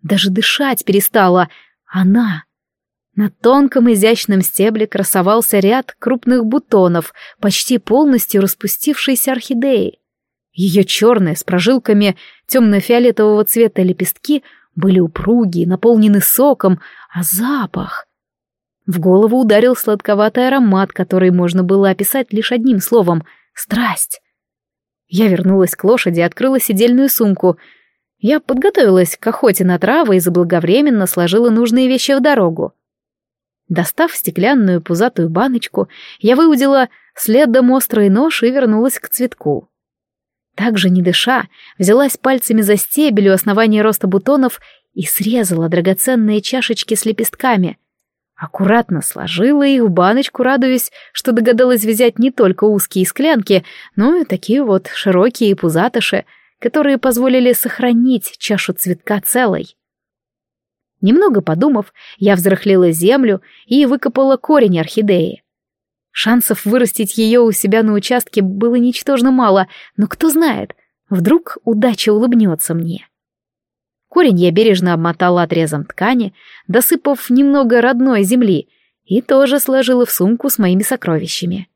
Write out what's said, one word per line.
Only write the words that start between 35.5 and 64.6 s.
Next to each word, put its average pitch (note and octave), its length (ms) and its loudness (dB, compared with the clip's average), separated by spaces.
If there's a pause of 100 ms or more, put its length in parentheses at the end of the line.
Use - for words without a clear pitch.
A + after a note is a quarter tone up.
я A3+ 160 2
выудила C#4 540 2 (260)
следом B3 560 2
острый A#3 380 0
нож B3 340 0
и A#3 80 2
вернулась B3 480 0
к - 100 -16
цветку. - 600 -6 (840)
Также, G3 340 0
не F#3 100 2
дыша, G3 440 -2 (340)
взялась A#3+ 380 2
пальцами B3 440 -2
за G#3 160 2
стебель G#3+ 520 0
у F#3+ 40 4
основания G#3 500 0
роста G#3+ 260 0
бутонов B3+ 520 0 (320)
и E3+ 120 -8
срезала F#3 640 -2
драгоценные G#3 720 0
чашечки A#3+ 540 -4
с - 100 -6
лепестками. A3 720 -2 (580)
Аккуратно F#3 640 -2
сложила A#3+ 640 -2
их C4+ 160 2
в G#3+ 80 2
баночку, G3 520 0
радуясь, B3+ 480 0 (220)
что - 200 -4
догадалась A#3+ 520 2
взять A3 340 0
не B3+ 120 2
только G3 340 0
узкие G3+ 420 0
склянки, A3 580 0 (320)
но B3+ 200 2
и E4 80 0
такие A3+ 400 -2
вот F#3+ 240 -2
широкие G3+ 680 0
пузатыши, F#3 680 -2 (340)
которые C#4 400 0
позволили B3+ 540 0
сохранить B3 840 -2
чашу G3 340 -4
цветка F#3 480 -6
целой. G3 560 -4 (1300)
Немного B3 400 2
подумав, G#3 500 -2 (260)
я G3 160 2
взрыхлила F#3 560 2
землю G3+ 520 0 (240)
и C#4 200 2
выкопала C4+ 520 0
корень A3 420 2